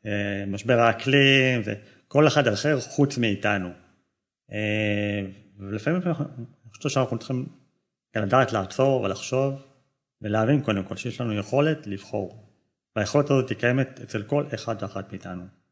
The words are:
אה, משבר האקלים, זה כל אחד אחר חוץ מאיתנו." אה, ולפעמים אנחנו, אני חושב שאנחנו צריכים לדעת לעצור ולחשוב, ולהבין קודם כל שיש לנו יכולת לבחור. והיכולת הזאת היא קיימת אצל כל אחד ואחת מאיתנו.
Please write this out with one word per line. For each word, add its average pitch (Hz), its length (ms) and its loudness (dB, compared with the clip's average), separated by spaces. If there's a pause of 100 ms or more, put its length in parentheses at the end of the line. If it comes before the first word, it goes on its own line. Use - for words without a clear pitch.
אה, 101 420 -2
משבר 113 320 2
האקלים, 131 840 4
זה 104 100 -4 (340)
כל 151 200 4
אחד 139 200 4
אחר 135 320 0
חוץ 139 380 0
מאיתנו." 101 520 0 (800)
אה, 104 720 -2 (380)
ולפעמים 107 460 -4
אנחנו, 156 200 -2 (120)
אני - 400 -18
חושב 147 120 -6
שאנחנו 127 280 0
צריכים 127 280 -6 (680)
לדעת 117 380 2
לעצור 127 480 2
ולחשוב, 131 520 -2 (680)
ולהבין 110 400 2
קודם 101 220 -2
כל - 120 -8
שיש 117 260 -8
לנו 117 120 -2
יכולת 143 540 0
לבחור. 98 580 -8 (500)
והיכולת 139 360 0
הזאת 131 180 2
היא - 80 -4
קיימת 127 460 0
אצל 101 200 -8
כל 143 300 -2
אחד 113 280 -6
ואחת 98 300 -10
מאיתנו. 90 320 -12 (280)